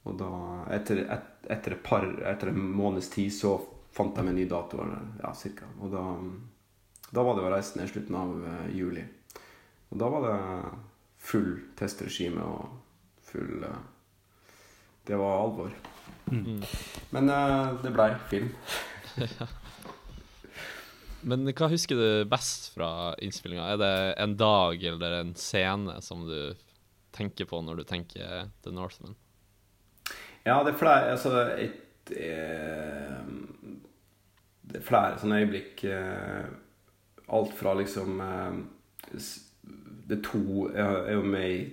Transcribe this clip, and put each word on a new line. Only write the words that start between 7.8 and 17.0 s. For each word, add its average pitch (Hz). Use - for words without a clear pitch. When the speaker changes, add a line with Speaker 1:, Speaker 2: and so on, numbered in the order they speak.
Speaker 1:
i 95
slutten 92
av, 90
eh, 85
juli. 90
Og -
da 113
var 143
det 107
full 104
testregime 90
og 82
full, -
eh, -
det 104
var 98
alvor. 104
Speaker 2:
Mm. 110